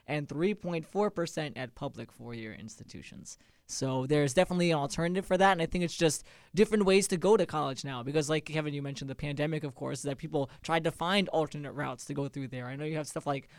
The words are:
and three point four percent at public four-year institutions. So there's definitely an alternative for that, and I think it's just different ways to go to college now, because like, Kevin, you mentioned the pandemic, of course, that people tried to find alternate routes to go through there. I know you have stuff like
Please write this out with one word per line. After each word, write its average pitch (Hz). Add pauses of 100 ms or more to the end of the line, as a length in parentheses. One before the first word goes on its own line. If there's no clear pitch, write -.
and 147
three 170
point 170
four 208
percent 160
at 127
public 123
four-year 117
institutions. - (320)
So 131
there's 147
definitely 180
an 156
alternative 170
for 185
that, 190
and 175
I 160
think 180
it's 160
just 160 (320)
different 208
ways 190
to 185
go 202
to 180
college 143
now, 131
because 147
like, 156
Kevin, 151
you 143
mentioned 139
the 135
pandemic, 147
of 139
course, 135
that 139
people 143 (140)
tried 160
to 165
find 185
alternate 147
routes 135
to 143
go 139
through 135
there. 123
I 131
know 147
you 156
have 151
stuff -
like 139 (120)